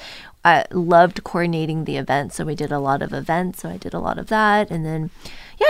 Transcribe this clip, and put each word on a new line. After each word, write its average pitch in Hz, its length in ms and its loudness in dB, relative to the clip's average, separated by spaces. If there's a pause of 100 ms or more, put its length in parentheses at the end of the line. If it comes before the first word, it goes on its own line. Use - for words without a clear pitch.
(440)
I 165 280 6
loved 175 520 4
coordinating 160 640 -2
the 143 100 -4
events. 139 400 -2
So 160 80 -6
we 151 120 -4
did 147 180 -4
a 143 60 -2
lot 139 240 0
of 151 100 -6
events. 170 480 -4
So 165 80 -10
I 180 80 -10
did 175 160 -10
a 165 60 -6
lot - 180 -4
of - 100 -10
that. 214 420 2
And 160 160 -4
then, 160 260 -4 (480)
yeah, 587 100 4